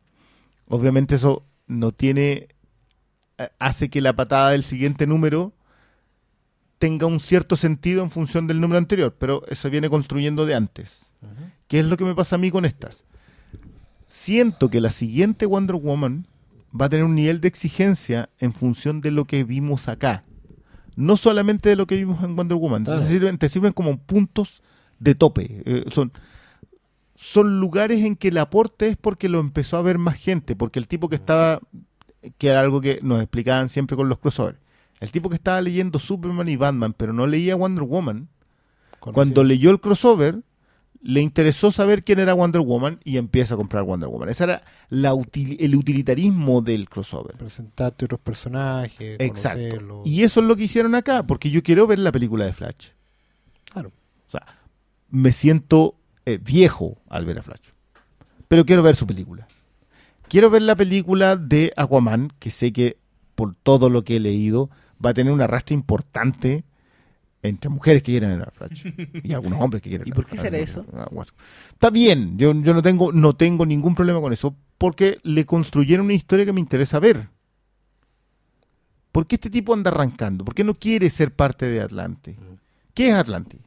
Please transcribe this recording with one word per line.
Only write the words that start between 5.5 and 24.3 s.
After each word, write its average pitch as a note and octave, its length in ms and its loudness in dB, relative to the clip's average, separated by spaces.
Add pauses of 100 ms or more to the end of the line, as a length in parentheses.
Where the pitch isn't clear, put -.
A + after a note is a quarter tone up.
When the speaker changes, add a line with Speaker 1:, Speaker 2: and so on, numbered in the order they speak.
Speaker 1:
tenga D#3+ 280 -2
un E3 140 0
cierto F3+ 360 0
sentido E3+ 460 -2
en E3+ 80 -6
función E3 360 -4
del D#3+ 140 -2
número E3+ 180 2
anterior, F3 400 0
pero C3 300 -4
eso - 220 -8
viene D3+ 200 -2
construyendo D3 560 -2
de D3+ 80 -2
antes. - 500 -6 (180)
Speaker 2:
Ujú. A#2 280 -20 (180)
Speaker 1:
¿Qué D3 120 0
es D#3 60 2
lo F3 100 0
que F3+ 80 -4
me F#3 100 -2
pasa F3 220 -2
a - 20 0
mí F#3 120 0
con F3+ 140 -2
estas? - 400 -6 (1000)
Siento G#3 640 0
que A#2 100 2
la A2+ 100 0
siguiente D#3+ 560 -2
Wonder F#3+ 300 -2
Woman C#3+ 500 -4 (520)
va C3+ 80 2
a - 20 2
tener D#3 160 2
un E3 100 2
nivel D#3 260 0
de E3+ 80 2
exigencia E3+ 880 -2
en B2 160 -2
función C#3+ 460 -4
de D3 100 -2
lo D3 160 -2
que C#3 180 -2
vimos C#3 440 -4
acá. A2+ 360 -4 (720)
No D#3+ 200 2
solamente G#3 520 2
de G3+ 80 4
lo G3 100 -2
que F#3+ 100 -2
vimos F#3 280 -4
en F3 100 -6
Wonder F3 220 -2
Woman. C3 280 -2
Speaker 2:
Claro. D3 180 -2
Speaker 1:
Te D3+ 40 0
sirven, F#3 320 0
te D3+ 100 0
sirven F#3+ 240 0
como D3+ 260 -2
puntos - 640 -2 (360)